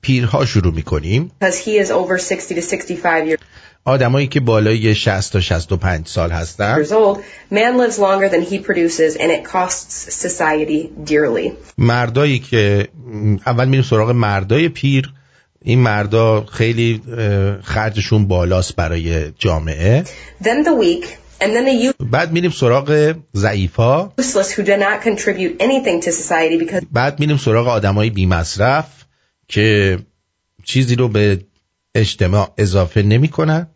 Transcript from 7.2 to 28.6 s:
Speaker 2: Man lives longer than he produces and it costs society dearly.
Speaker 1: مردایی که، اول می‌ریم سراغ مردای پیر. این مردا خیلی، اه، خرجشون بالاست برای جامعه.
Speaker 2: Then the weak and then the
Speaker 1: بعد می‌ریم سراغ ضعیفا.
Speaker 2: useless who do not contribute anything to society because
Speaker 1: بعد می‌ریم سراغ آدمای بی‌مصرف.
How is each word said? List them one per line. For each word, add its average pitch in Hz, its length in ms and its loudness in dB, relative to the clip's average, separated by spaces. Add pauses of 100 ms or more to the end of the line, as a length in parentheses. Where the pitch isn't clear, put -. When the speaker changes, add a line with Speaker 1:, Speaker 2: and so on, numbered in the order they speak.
Speaker 2:
Man 226 260 2
lives 240 220 0
longer 196 300 2
than 170 120 0 (100)
he 196 80 -4
produces 165 560 0
and 165 160 0
it - 120 -2 (100)
costs - 600 -6 (120)
society 156 640 -2 (160)
dearly. 143 460 0 (260)
Speaker 1:
مردایی 123 600 2
که، 101 480 0 (580)
اول 123 220 0
می‌ریم 135 180 2
سراغ 110 240 2
مردای 113 600 2
پیر. 139 440 -2 (480)
این 123 180 2
مردا 110 680 2
خیلی، 117 560 -2 (160)
اه، 101 440 0
خرجشون 107 680 0
بالاست 90 480 0
برای 82 560 -2
جامعه. 80 720 0 (400)
Speaker 2:
Then 254 220 0
the 320 180 2
weak 170 220 0 (360)
and 196 60 0
then 233 200 0
the 262 320 2
Speaker 1:
بعد 139 320 -2
می‌ریم 170 200 0
سراغ 147 640 2 (200)
ضعیفا. 110 760 0 (100)
Speaker 2:
useless 196 300 0
who 208 120 -4
do 196 140 2
not 202 260 -2
contribute 185 580 -2
anything 226 440 0
to 170 60 -2
society 160 540 0
because 180 260 -6
Speaker 1:
بعد 139 280 -2
می‌ریم 151 180 0
سراغ 117 300 2
آدمای 107 420 2
بی‌مصرف. 98 960 0 (420)